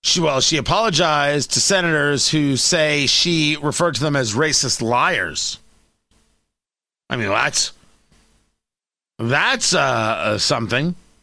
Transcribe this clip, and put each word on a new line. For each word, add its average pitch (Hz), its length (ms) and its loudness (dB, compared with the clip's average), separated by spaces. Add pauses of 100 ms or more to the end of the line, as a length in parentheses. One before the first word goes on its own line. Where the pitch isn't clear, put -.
She, - 160 0
well, 143 200 2
she 160 160 0
apologized 151 960 0
to - 80 0
senators 156 680 2
who 143 280 0
say 151 500 0
she 151 560 2
referred 151 320 0
to - 60 -4
them 147 160 0
as 113 180 -2
racist 139 480 0
liars. 117 800 -2 (1500)
I - 80 -4
mean, 110 120 -4
that's, 120 420 0 (1500)
that's, 180 540 0
uh, 175 40 2
uh, 110 600 0
something. 131 580 -2 (260)